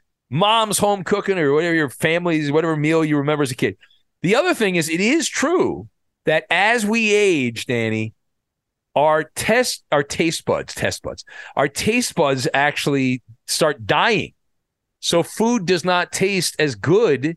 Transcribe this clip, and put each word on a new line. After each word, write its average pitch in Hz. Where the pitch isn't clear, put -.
Mom's 208
home 208
cooking 196
or 143
whatever 165
your 156
family's, 160
whatever 160
meal 156
you 147
remember 147
as 127
a -
kid. 107
The 180
other 339
thing 190
is, 160
it 165
is 254
true 127
that 156
as 208
we 214
age, 156
Danny, 110
our 156
test, -
our 143
taste 165
buds, 80
test -
buds, -
our 147
taste 233
buds 139
actually 139
start 143
dying. 160
So 170
food 226
does 175
not 180
taste 190
as 151
good 156